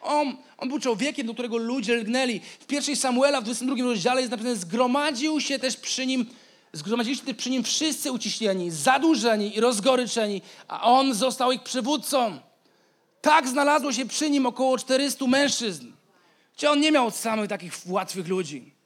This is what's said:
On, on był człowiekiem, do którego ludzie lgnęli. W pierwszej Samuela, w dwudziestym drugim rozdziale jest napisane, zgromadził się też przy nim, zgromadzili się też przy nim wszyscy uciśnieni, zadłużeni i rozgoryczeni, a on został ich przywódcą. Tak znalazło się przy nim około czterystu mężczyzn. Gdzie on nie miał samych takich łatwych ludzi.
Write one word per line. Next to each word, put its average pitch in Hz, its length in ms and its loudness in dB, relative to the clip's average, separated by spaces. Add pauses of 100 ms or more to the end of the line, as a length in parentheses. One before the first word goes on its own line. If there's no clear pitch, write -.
On, 285 340 -2 (220)
on 247 100 -6
był 277 100 -4
człowiekiem, 254 480 -2
do 233 60 -6
którego 233 240 -6
ludzie 233 400 -2
lgnęli. 233 440 -2 (200)
W - 60 -20
pierwszej 285 300 -2
Samuela, 262 440 2
w 220 40 -10
dwudziestym 240 220 -4
drugim 254 200 -2
rozdziale 247 340 0
jest 254 100 -2
napisane, 233 260 -4
zgromadził 254 840 0
się 277 180 -2
też 262 180 -2
przy - 300 -6
nim, 254 200 0 (460)
zgromadzili 220 440 -2
się - 60 -10
też 226 140 -6
przy 247 140 -6
nim 254 120 0
wszyscy 285 500 -2
uciśnieni, 190 580 -2
zadłużeni 214 840 2
i 214 40 0
rozgoryczeni, 226 840 2 (260)
a - 140 -8
on 262 320 6
został 247 380 0
ich 262 100 -4
przywódcą. 247 760 -2 (840)
Tak 302 280 4
znalazło 285 440 2
się 240 140 -2
przy 302 240 -2
nim 277 160 2
około 254 320 0
czterystu 262 500 0
mężczyzn. 233 640 0 (640)
Gdzie 294 140 2
on 294 100 4
nie 311 120 4
miał 254 180 4
samych 214 380 -4
takich 180 240 -8 (140)
łatwych 180 420 -4
ludzi. 156 440 -6 (140)